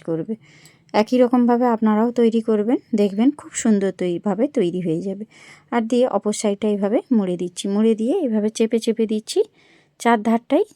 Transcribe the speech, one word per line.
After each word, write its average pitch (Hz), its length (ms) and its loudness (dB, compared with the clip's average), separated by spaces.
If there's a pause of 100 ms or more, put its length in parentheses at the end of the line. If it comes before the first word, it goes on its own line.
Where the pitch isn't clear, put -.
করবে। 165 320 -4 (600)
একই 214 240 2
রকমভাবে 240 480 4
আপনারাও 220 460 2
তৈরি 233 300 2
করবেন, 220 360 0 (180)
দেখবেন 208 360 2
খুব - 220 -8
সুন্দর 196 380 0
তৈ-, 175 340 -4
ভাবে 202 220 0
তৈরি 180 340 -2
হয়ে 170 200 -2
যাবে। 202 240 -8 (460)
আর 240 100 0
দিয়ে 240 260 0
অপর 208 260 -2
সাইডটা 208 340 -2
এইভাবে 202 300 0 (140)
মুড়ে 196 260 0
দিচ্ছি, 175 300 -8
মুড়ে 220 280 2
দিয়ে 226 180 -2 (100)
এইভাবে 214 260 -2
চেপে 226 300 -2
চেপে 226 260 -2
দিচ্ছি, 214 340 -4 (600)
চার 233 240 2
ধারটাই 240 400 0 (120)